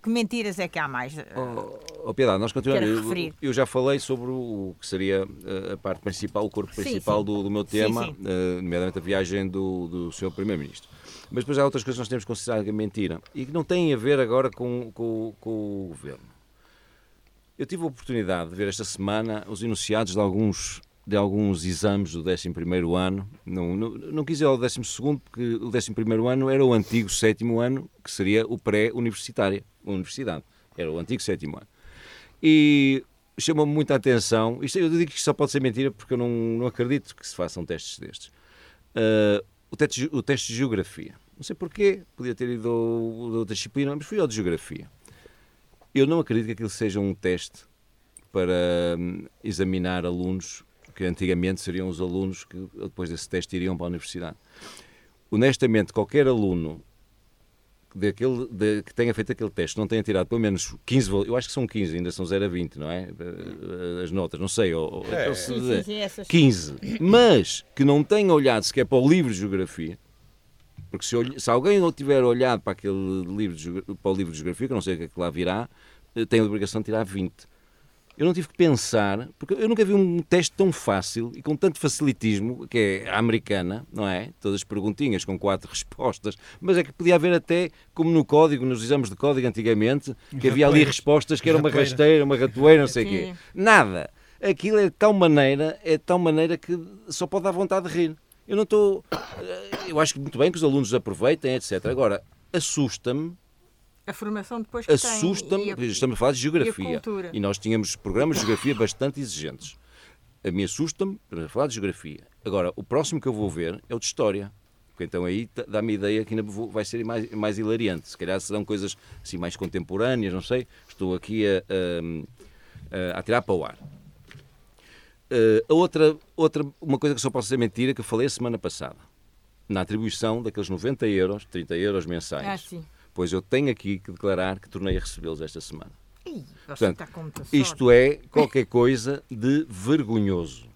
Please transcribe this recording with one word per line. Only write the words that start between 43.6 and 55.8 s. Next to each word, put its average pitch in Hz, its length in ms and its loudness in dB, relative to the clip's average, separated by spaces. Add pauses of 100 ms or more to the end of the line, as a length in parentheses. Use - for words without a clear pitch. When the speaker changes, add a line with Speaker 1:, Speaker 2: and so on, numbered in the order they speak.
Speaker 2:
mas 151 100 -10
fui 214 140 -4
ao 165 80 2
de 110 80 -4
geografia. 87 540 -4 (1080)
Eu 135 100 6
não 165 140 2
acredito 113 280 0
que 113 40 -8
aquilo 107 180 -6
seja 104 300 -2
um 98 160 0
teste - 460 -4 (720)
para, 90 220 0 (440)
hum, 87 280 -6 (180)
examinar 92 600 -2
alunos, 90 580 -6 (300)
que - 100 -8
antigamente 90 580 0
seriam 92 260 -6
os 85 140 -8
alunos 92 420 -4
que 92 320 -16
depois 95 340 -8
desse 85 180 -10
teste 92 280 -6
iriam 90 220 -2
para 87 100 -6
a - 20 -6
universidade. 87 460 -10 (960)
Honestamente, 113 600 4